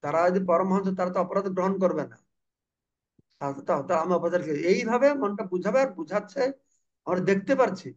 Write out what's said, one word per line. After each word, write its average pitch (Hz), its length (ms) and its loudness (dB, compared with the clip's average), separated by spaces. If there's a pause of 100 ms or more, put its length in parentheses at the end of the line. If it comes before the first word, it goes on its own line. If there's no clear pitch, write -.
তারা 160 300 2
যদি 185 160 0
পরমহংস, 190 500 2
তারা 180 140 -2
তো 190 100 -2
অপরাধ 190 280 -2
গ্রহণ 185 300 0
করবে 156 280 0
না।" - 120 -20 (1200)
তা, 143 60 -4 (200)
তা, 180 160 2
তা 180 180 -2
আমার 175 180 2
বাজার 170 240 0
কি? 151 80 -6
এইভাবে 220 640 2
মনটা 208 300 -2
বুঝাবে 185 360 -2
আর 269 120 2
বুঝাচ্ছে, 190 500 -4 (640)
আমরা 180 140 0
দেখতে 196 340 0
পারছি। 208 420 0